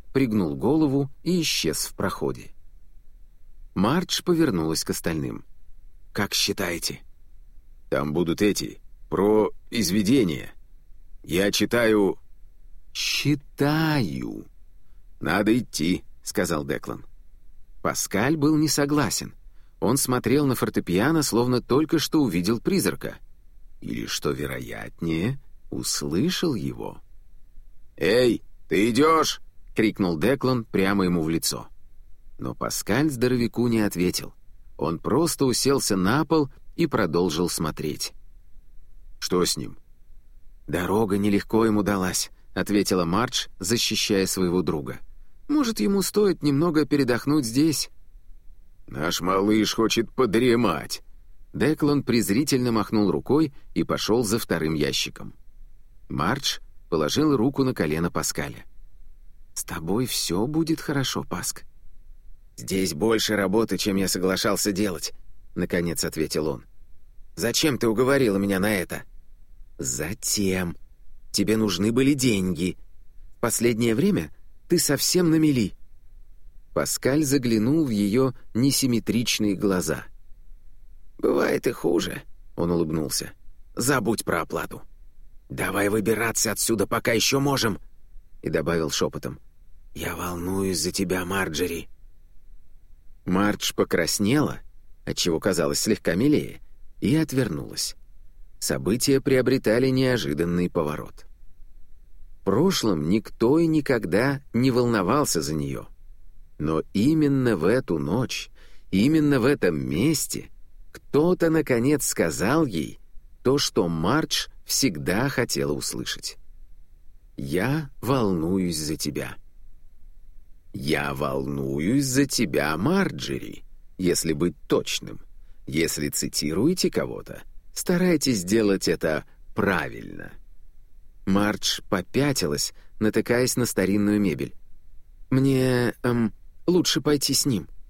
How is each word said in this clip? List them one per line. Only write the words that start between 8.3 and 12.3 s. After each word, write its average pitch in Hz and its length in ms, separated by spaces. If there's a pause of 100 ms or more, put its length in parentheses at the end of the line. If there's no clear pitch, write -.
эти, - 400 (280)
про 104 440 (180)
изведения. 107 800 (720)
Я 92 280
читаю". 107 680 (760)